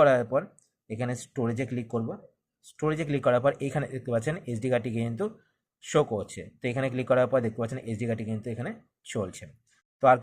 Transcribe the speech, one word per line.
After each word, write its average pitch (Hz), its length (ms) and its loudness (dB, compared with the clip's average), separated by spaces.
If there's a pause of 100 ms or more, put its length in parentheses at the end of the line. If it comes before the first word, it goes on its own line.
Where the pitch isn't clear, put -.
করার 127 240 6
পর 127 160 0 (480)
এখানে 120 240 -4 (100)
স্টোরেজে 120 440 -2
ক্লিক 120 280 -6
করব। 113 140 -2 (640)
স্টোরেজে 156 340 -2
ক্লিক 143 220 -2
করার 123 180 6
পর 139 80 4 (140)
এখানে 139 280 -2
দেখতে 120 200 -8
পাচ্ছেন 135 200 0 (120)
এসডি 120 240 -4
কার্ডটি 120 200 0
কিন্তু 117 340 -2 (680)
শো 160 100 4 (120)
করছে। 92 300 -6 (180)
তো - 80 -6
এখানে 131 240 -2
ক্লিক 127 200 -2
করার 127 180 4
পর 131 100 4
দেখতে 117 200 -2
পাচ্ছেন 113 180 -4 (120)
এসডি 110 160 -4
কার্ডটি 113 240 -2
কিন্তু 110 240 -4
এখানে 117 160 -6 (420)
চলছে। 98 320 -6 (560)
তো - 60 2
আর 127 160 10